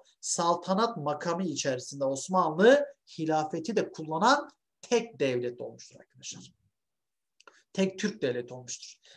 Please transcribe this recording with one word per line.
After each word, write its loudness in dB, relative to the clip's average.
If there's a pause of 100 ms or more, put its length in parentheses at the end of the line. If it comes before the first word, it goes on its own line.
(200)
Saltanat 0
makamı -2
içerisinde -4
Osmanlı 4 (320)
hilafeti -2
de 0
kullanan 2 (300)
tek -2
devlet 0
olmuştur -14
arkadaşlar. -18 (1200)
Tek 0
Türk -4
devleti -4
olmuştur. -14 (220)